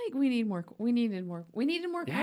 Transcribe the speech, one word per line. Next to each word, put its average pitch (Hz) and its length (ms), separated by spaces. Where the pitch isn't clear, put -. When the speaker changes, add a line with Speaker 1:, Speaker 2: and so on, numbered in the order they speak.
Speaker 1:
like 349 140
we 277 80
need 240 180
more, 175 180
we 233 160
needed 214 340
more, 170 280
we 226 100
needed 339 260
more 349 160
Speaker 2:
Yeah. 147 160